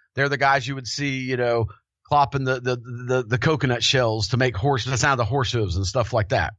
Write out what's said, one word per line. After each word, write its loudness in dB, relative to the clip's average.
They're 0
the -2
guys 2
you -6
would -10
see, -4
you -2
know, 2
clopping 2
the, 0
the, -2
the, 2
the -2
coconut 0
shells 2
to 0
make 2
horse, 0
the -2
sound 2
of 0
the -4
horse 0
hooves 0
and -2
stuff -2
like 0
that, 0